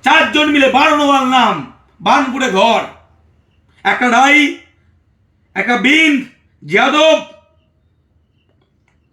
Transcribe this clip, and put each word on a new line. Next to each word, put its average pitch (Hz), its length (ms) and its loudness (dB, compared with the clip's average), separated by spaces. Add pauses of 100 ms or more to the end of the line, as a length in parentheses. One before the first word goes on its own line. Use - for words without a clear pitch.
চারজন 294 460 0
মিলে 277 200 0
বারোনোয়াল 285 560 0
নাম, 220 480 -2 (280)
বার্নপুরে 262 500 -2
ঘর। 214 320 0 (1000)
একটা 202 280 -2
রাই, 285 460 2 (960)
একটা 208 220 -2
বিন, 285 480 0 (400)
যাদব 302 600 0 (1900)